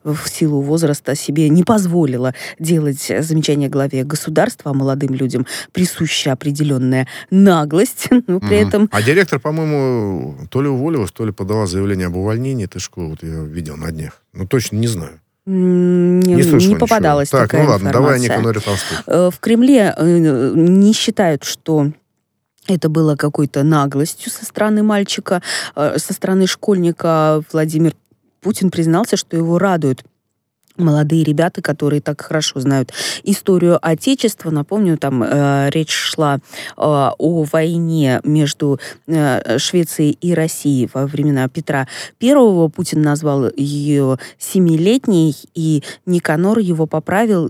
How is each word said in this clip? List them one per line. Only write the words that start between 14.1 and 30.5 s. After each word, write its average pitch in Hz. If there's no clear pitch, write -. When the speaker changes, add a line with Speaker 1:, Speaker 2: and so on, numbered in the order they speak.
Speaker 2:
Ну, 92
точно 117
не 117
знаю. 82
Speaker 1:
М, 180
не, 180
Speaker 2:
Не 175
слышал 160
Speaker 1:
не 180
Speaker 2:
ничего. 208
Speaker 1:
попадалась 151
Speaker 2:
Так, 131
Speaker 1:
такая 151
Speaker 2:
ну 151
ладно, 101
давай 135
о -
Speaker 1:
информация. 123
Speaker 2:
Никаноре 113
Толстых. -
Speaker 1:
Э, 180
в -
Кремле, 233
э, 170
не 190
считают, 190
что 151
это 170
было 156
какой-то 147
наглостью 143
со -
стороны 208
мальчика, 202
э, 147
со -
стороны 190
школьника. 165
Владимир 156
Путин 190
признался, 170
что -
его 165
радует 170